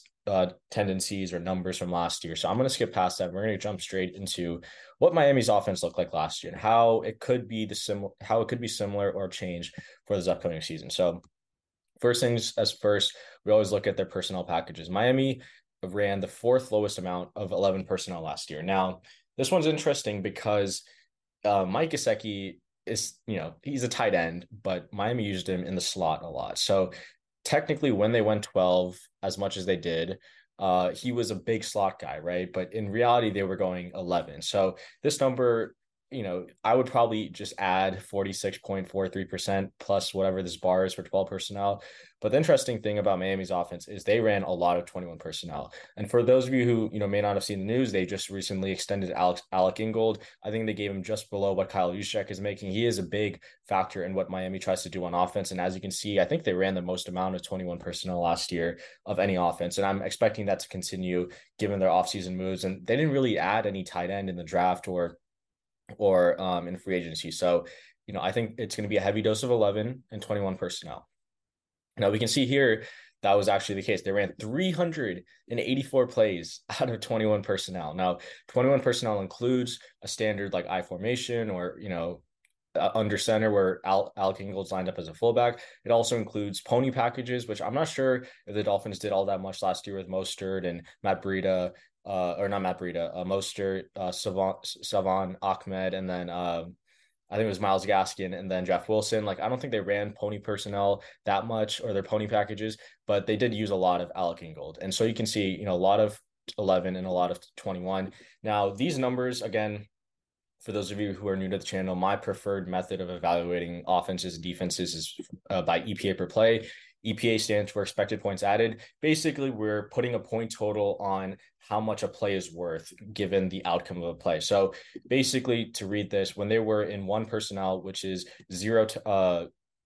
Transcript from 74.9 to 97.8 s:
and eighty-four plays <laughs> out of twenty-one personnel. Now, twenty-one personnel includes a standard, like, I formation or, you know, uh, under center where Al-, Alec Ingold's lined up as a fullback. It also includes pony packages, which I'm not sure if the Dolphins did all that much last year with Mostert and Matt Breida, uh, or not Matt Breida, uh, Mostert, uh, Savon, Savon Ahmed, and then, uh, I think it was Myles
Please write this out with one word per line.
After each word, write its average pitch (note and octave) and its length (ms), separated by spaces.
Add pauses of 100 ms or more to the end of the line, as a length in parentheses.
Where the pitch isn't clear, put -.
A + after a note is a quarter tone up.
and A#2 120
eighty-four C3 480
plays G2 540 (100)
<laughs> - 100
out B2+ 80
of A2+ 120
twenty-one G#2+ 420
personnel. F#2 500
Now, F2+ 240 (300)
twenty-one C3 320
personnel A#2 420
includes B2 560 (240)
a G2 60
standard, G2+ 460
like, F2+ 120
I F#2 160
formation A2+ 680
or, F2+ 280
you G2+ 100
know, E2+ 340 (500)
uh, F#2+ 220
under G#2 240
center A2 320
where F#2+ 340
Al-, F#2+ 320
Alec F#2+ 240
Ingold's G2 300
lined F#2 180
up F#2 80
as E2 100
a E2 60
fullback. A#2 460 (260)
It A2+ 60
also A#2 260
includes G#2 440
pony C3 280
packages, B2 580
which G#2+ 140
I'm A2+ 140
not D#3 140
sure C3 360 (220)
if G2+ 80
the G#2 80
Dolphins G2+ 340
did G#2 140
all G2 140
that G2 160
much F#2+ 200
last F#2 240
year G2+ 100
with F#2 140
Mostert F#2+ 560
and E2+ 160 (220)
Matt F#2+ 180
Breida, F#2 520 (340)
uh, F#2 320
or G2 100
not G2 140
Matt F2+ 160
Breida, E2+ 360
uh, F2+ 80
Mostert, F#2+ 600 (120)
uh, F#2 160
Savon, F#2+ 520
Savon F#2+ 800
Ahmed, F#2+ 500
and F#2+ 160
then, F2+ 220
uh, F2 320 (640)
I G#2 80
think A2 80
it G#2+ 40
was F#2 100
Myles F#2+ 260